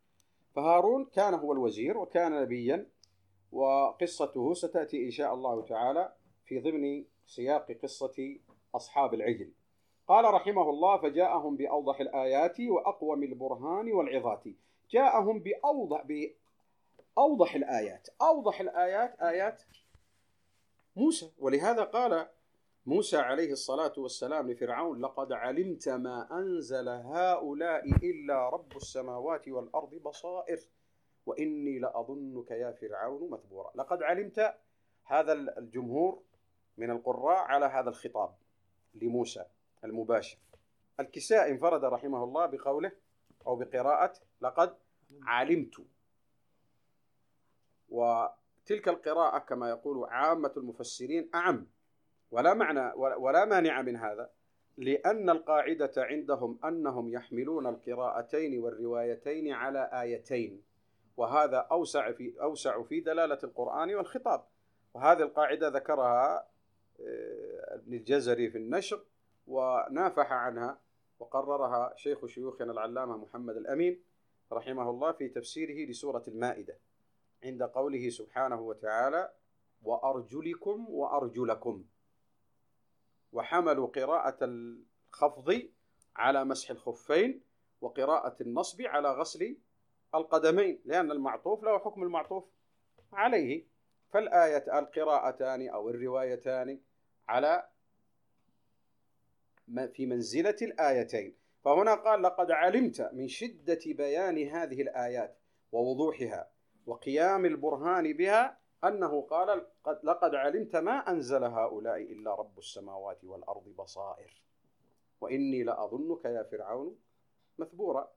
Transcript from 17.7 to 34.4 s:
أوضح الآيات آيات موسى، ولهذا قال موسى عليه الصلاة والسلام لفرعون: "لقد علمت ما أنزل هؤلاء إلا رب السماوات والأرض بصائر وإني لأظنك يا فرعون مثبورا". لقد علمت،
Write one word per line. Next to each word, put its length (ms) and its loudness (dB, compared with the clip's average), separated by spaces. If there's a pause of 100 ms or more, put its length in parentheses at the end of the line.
أوضح 380 4
الآيات 600 -2
آيات 420 -2 (1300)
موسى، 420 0
ولهذا 460 2
قال 420 0 (600)
موسى 300 2
عليه 360 2
الصلاة 460 -2
والسلام 520 -4
لفرعون: 500 -4
"لقد 320 -6
علمت 560 -4
ما 500 -6
أنزل 500 -4
هؤلاء 960 -2
إلا 640 0
رب 280 -8
السماوات 720 -8
والأرض 460 -6
بصائر 640 -8 (680)
وإني 520 -4
لأظنك 720 -6
يا 220 -4
فرعون 580 -8
مثبورا". 440 -12
لقد 280 -4
علمت، 520 0 (500)